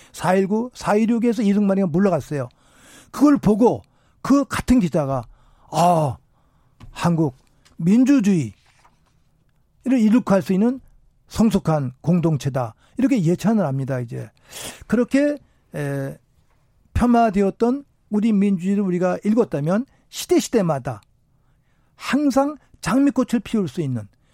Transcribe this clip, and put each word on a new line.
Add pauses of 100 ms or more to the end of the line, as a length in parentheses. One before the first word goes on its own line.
(140)
사일구,
사이륙에서
이승만이가
물러갔어요. (600)
그걸
보고 (400)
그
같은
기자가 (480)
"아, (760)
한국 (420)
민주주의를 (1300)
이룩할
수
있는 (480)
성숙한 (100)
공동체다." (220)
이렇게
예찬을
합니다,
이제. (580)
그렇게, (380)
에, (760)
폄하되었던 (280)
우리
민주주의를
우리가
읽었다면 (240)
시대시대마다 (920)
항상 (240)
장미꽃을
피울
수
있는, (260)